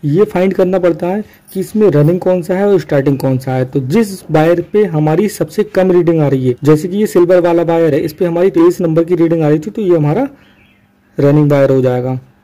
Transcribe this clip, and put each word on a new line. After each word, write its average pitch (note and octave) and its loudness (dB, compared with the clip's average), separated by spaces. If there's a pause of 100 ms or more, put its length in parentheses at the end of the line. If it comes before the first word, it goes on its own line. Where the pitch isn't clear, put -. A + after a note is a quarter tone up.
ये D#3 0
find F#3+ 0
करना F#3 0
पड़ता F3 0
है G#3 -4 (300)
कि F#3+ -8
इसमें G#3 0
running D3 2
कौन F#3 0
सा F3+ -4
है G3 0
और G3 2
starting C#3+ -2
कौन C3+ -2
सा C3 -6
है। C3 -2
तो C3+ -4
जिस G3 -2 (180)
wire E3 2 (120)
पे G#3 2
हमारी D#3+ 0
सबसे F3 -6
कम F#3 0
reading E3 2
आ D3 2
रही C3 0
है, B2 0
जैसे D#3 2
कि F3+ -6
ये G#3 0
silver F3+ 2
वाला E3+ 0
wire E3 0
है, D#3 0
इस E3 -6
पे F#3+ -4
हमारी E3+ 0
तेईस F3 2
number E3 0
की F3 -2
reading E3 0
आ D3+ 0
रही D3+ 2
थी F3+ -10
तो A3+ -8
ये F3+ 0
हमारा D#3+ 0 (920)
running C#3+ 2
wire C#3 2
हो C3+ 2
जाएगा B2+ -2 (240)